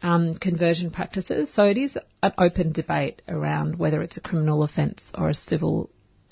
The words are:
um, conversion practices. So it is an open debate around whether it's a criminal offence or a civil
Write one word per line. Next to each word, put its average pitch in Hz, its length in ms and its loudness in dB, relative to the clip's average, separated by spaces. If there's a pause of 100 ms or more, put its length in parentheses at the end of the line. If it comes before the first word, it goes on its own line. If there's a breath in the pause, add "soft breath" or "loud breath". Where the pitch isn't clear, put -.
um, 170 320 2
conversion 170 560 0
practices. - 640 -4
So 208 120 4
it 202 120 4
is 269 200 -2 (260)
an 190 160 2
open 175 340 2
debate 151 560 -2
around 151 500 -2
whether 156 240 0
it's - 140 -8
a - 40 -10
criminal 151 420 2
offence - 520 -2
or 165 140 -2
a 151 60 2
civil 156 560 -2 (420)